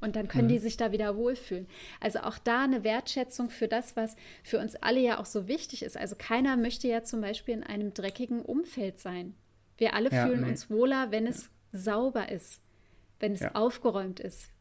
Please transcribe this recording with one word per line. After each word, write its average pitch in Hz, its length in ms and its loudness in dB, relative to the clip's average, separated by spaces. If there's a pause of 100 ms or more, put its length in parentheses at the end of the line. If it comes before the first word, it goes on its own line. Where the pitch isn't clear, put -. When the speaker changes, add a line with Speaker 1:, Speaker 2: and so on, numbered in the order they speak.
Speaker 1:
Und 220 160 -2
dann 208 100 -2
können 233 200 6
Speaker 2:
Mhm. 226 40 8
Speaker 1:
die 240 80 6
sich 214 160 -2
da 220 160 2
wieder 208 240 2
wohlfühlen. 226 500 -2 (360)
Also - 180 -2
auch - 180 -4
da 240 280 2
eine 254 180 2
Wertschätzung 247 680 0
für 220 200 -2
das, 240 260 -2
was 226 220 -2 (260)
für - 160 0
uns 214 160 -4
alle 247 240 4
ja 240 200 4
auch 190 60 -6
so 190 220 -4
wichtig 269 340 -4
ist. - 160 -4
Also 196 200 -6
keiner 262 400 2
möchte 240 320 0
ja 226 140 2
zum 233 180 -2
Beispiel 214 340 -4
in 220 80 -6
einem 208 300 -4
dreckigen 233 480 -4
Umfeld 247 580 -4
sein. 180 340 -8 (440)
Wir 226 160 4
alle 233 180 2
Speaker 2:
Ja, 247 140 4
Speaker 1:
fühlen 247 160 2
Speaker 2:
nee. - 80 0
Speaker 1:
uns 220 200 -4
wohler, 247 420 2
wenn 220 160 0
es - 160 -4
Speaker 2:
Ja. - 360 -12
Speaker 1:
sauber 220 520 0
ist, - 300 -6 (580)
wenn 208 140 0
es 185 80 -4
Speaker 2:
Ja. - 140 -2
Speaker 1:
aufgeräumt 196 680 0
ist, - 280 -8 (120)